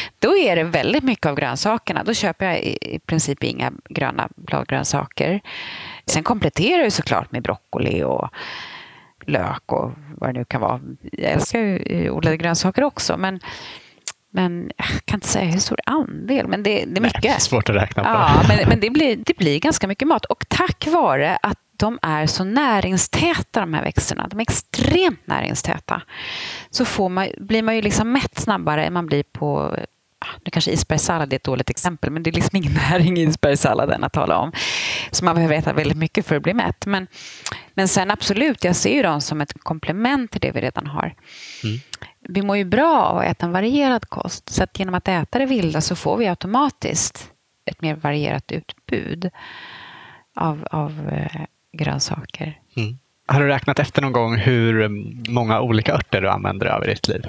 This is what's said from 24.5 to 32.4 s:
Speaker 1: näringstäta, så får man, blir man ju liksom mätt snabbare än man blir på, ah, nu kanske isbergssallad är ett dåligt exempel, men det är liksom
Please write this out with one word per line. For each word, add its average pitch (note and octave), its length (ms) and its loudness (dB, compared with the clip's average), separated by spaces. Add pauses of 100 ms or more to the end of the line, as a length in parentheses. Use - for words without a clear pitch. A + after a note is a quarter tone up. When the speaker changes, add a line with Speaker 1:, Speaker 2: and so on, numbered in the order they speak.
Speaker 1:
näringstäta, - 720 -4 (680)
så - 160 0
får F#3+ 240 -2
man, F#3 180 -2 (100)
blir A3 260 0
man A3 120 2
ju A3+ 60 0
liksom G#3+ 300 0
mätt - 280 -2
snabbare D#3 460 0
än E3 80 -2
man F3 120 0
blir D3 180 0
på, - 520 -2 (440)
ah, - 60 -10 (200)
nu - 60 -6
kanske - 200 0
isbergssallad D#3 600 0
är C3+ 40 -2
ett - 60 -6
dåligt B2+ 260 -2
exempel, D3 420 -2
men E3 120 -6
det E3 60 2
är - 20 -6
liksom E3 260 0